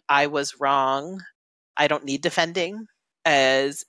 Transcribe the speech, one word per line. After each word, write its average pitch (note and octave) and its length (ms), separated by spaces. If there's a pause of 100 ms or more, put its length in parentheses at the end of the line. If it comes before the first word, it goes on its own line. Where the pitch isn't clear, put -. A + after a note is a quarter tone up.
"I C#3+ 200
was C#3+ 320
wrong. C#3 600 (540)
I D3 120
don't D3 180
need C#3 160
defending." F3+ 680 (380)
As C3+ 640